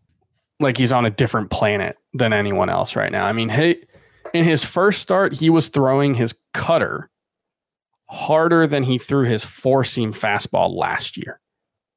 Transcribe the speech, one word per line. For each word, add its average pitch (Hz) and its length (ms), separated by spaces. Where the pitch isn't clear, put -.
like 135 180
he's 127 160
on 120 140
a 110 40
different 107 400
planet 104 460
than 120 200
anyone 101 360
else 90 280
right 101 160
now. 95 120
I 98 80
mean, 113 160
he, 156 360
in 170 100
his 160 200
first 196 360
start, 190 320
he 147 160
was 160 200
throwing 139 460
his 117 200
cutter - 560
harder 160 580
than 139 160
he 127 160
threw 139 260
his 117 200
four-seam 127 680
fastball 98 640
last - 400
year. - 240